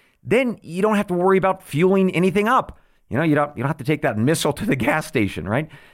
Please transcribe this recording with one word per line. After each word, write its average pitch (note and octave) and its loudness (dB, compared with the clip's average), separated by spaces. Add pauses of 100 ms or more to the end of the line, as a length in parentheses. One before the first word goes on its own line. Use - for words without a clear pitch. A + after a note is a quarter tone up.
(240)
Then A3+ 0
you E3+ -6
don't G#3+ 2
have G3+ 0
to F3+ -4
worry F#3 4
about F#3 0
fueling F#3 2
anything F#3+ 0
up. A#3+ -2 (300)
You - -4
know, C#3+ 0
you D#3 2
don't, D3 -2
you A#2 -6
don't C3+ -2
have - -6
to A#2+ -14
take D3 -2
that A#2+ -2
missile D3 0
to - -8
the G3+ 0
gas D3+ -2
station, F#2+ -4
right? C#3 -4 (260)